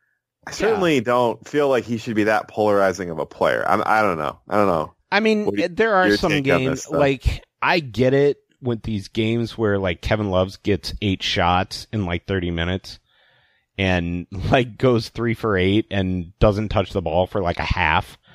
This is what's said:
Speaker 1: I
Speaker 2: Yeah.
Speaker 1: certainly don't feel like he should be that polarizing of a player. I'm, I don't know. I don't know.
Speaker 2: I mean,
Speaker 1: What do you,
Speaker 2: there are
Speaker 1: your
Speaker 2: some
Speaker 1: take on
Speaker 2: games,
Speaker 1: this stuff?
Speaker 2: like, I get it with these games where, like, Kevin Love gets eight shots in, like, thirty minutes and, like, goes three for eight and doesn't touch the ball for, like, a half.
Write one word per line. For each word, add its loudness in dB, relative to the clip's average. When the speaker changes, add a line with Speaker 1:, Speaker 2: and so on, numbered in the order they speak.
Speaker 1:
I -12
Speaker 2:
Yeah. -12
Speaker 1:
certainly 0
don't 0
feel 0
like 2
he -6
should -6
be 2
that 0
polarizing 0
of -8
a -4
player. 0
I'm, 2
I 2
don't 0
know. -4
I -4
don't 4
know. 0
Speaker 2:
I 2
mean, 0
Speaker 1:
What -2
do -2
you, 0
Speaker 2:
there 0
are 4
Speaker 1:
your 4
Speaker 2:
some 0
Speaker 1:
take 0
on 4
Speaker 2:
games, -2
Speaker 1:
this -6
stuff? -4
Speaker 2:
like, 0
I 2
get 0
it 2
with -4
these -4
games -2
where, 0
like, -2
Kevin 0
Love 0
gets -2
eight -2
shots 0
in, -2
like, -4
thirty -2
minutes -6
and, -2
like, 0
goes 2
three -4
for 0
eight 2
and -4
doesn't 2
touch -2
the -4
ball 0
for, -6
like, -2
a -4
half. 0